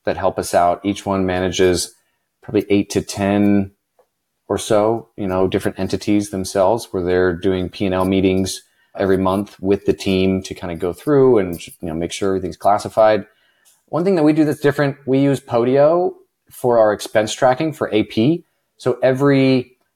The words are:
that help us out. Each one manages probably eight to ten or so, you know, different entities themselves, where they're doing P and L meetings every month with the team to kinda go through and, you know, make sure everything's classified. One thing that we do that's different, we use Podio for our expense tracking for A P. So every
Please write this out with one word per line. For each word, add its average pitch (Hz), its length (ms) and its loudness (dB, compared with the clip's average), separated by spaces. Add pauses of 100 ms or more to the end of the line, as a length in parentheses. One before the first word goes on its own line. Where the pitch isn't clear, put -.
that - 120 -4
help 95 220 -2
us 92 160 -6
out. 87 300 2
Each 101 200 -6
one 95 220 -2
manages 90 680 0 (480)
probably - 260 -2
eight 101 220 0
to - 100 -2
ten 101 720 0 (800)
or 101 100 -2
so, 110 580 0
you 101 120 -6
know, 92 180 2
different 98 320 -4
entities 101 520 -2
themselves, 98 600 -2
where 95 140 -4
they're 90 300 0
doing 92 340 -2
P - 180 -6
and 92 80 -2
L 92 100 0
meetings 95 580 0 (340)
every 95 200 0
month 95 440 -4
with 98 260 -2
the 98 60 0
team 95 500 -2
to - 100 -14
kinda 90 220 -10
go 87 180 -6
through 131 460 2
and, 87 280 -4
you - 60 -20 (100)
know, 82 120 -8
make 85 160 -4
sure 98 200 -4
everything's 92 260 -4
classified. 104 680 2 (640)
One 170 180 -4
thing 190 120 2
that 151 80 2
we 151 80 6
do 151 120 2
that's 147 160 -2
different, 143 360 0 (100)
we 135 140 2
use 139 200 2
Podio 139 760 2 (360)
for 120 280 0
our 107 140 4
expense 107 400 -2
tracking 143 400 0
for - 200 -6
A 107 100 2
P. 143 420 0 (320)
So - 260 -2
every 131 760 2 (180)